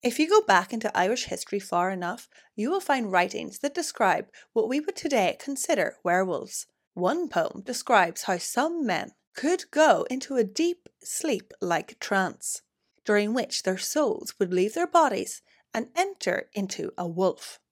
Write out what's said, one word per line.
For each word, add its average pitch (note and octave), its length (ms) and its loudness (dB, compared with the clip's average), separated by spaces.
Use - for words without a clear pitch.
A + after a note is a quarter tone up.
If A#3+ 200 0
you D#4 80 4
go G#4+ 140 6
back F#3+ 300 4
into A3+ 240 -2
Irish G#3+ 280 2
history - 340 -6
far F3+ 320 0
enough, F#3 380 -6
you A3 160 -2
will F#4+ 80 0
find C4 320 0
writings F#3 480 0
that C#4+ 160 -4
describe G#3+ 540 0
what A3 160 2
we C4 100 0
would D4+ 160 -4
today A#3+ 460 0
consider C#4 640 -2
werewolves. F3+ 640 -2
One C4 340 -2
poem - 380 -4
describes G3 560 2
how F#3 160 0
some D#4 480 -2
men F#3+ 240 -2
could F4 360 -2
go C#4+ 380 6
into C4 280 -4
a A#3 80 4
deep E4 440 -2
sleep-like - 1000 -4
trance, - 640 -2
during G#3 300 2
which - 300 -2
their F#3 120 0
souls - 640 -2
would F3+ 120 0
leave F#3 220 2
their E4+ 140 -2
bodies C4+ 560 2
and A#3+ 200 -4
enter F#4+ 600 -2
into - 420 -4
a F3+ 100 -4
wolf. F3 540 -2